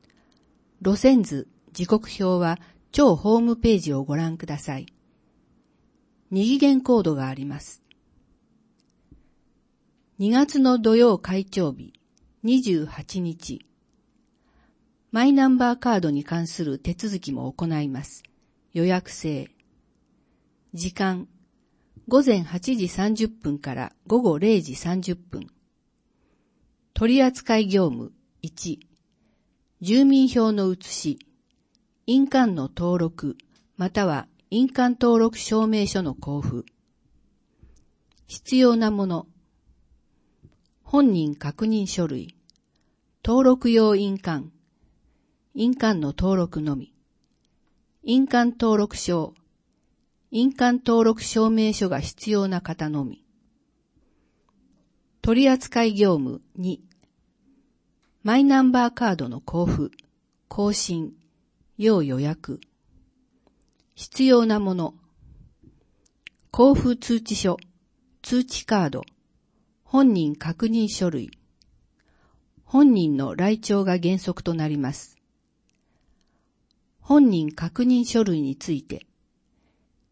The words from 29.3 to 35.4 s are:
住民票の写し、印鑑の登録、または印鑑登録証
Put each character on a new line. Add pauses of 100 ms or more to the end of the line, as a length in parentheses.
住
民
票
の
写
し、 (880)
印
鑑
の
登
録、 (400)
ま
た
は (220)
印
鑑
登
録
証